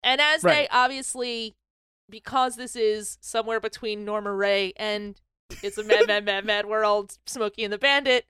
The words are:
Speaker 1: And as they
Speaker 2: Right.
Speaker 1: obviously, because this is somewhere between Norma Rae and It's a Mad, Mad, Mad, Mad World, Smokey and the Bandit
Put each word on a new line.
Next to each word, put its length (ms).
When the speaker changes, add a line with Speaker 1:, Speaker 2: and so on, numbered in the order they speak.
Speaker 1:
And 180
as 220
they 60
Speaker 2:
Right. 240
Speaker 1:
obviously, 800
because 480
this 200
is 440
somewhere 400
between 440
Norma 280
Rae 440
and 440
It's 160
a 60
Mad, 220
Mad, 180
Mad, 200
Mad 220
World, 600
Smokey 380
and 80
the 60
Bandit 520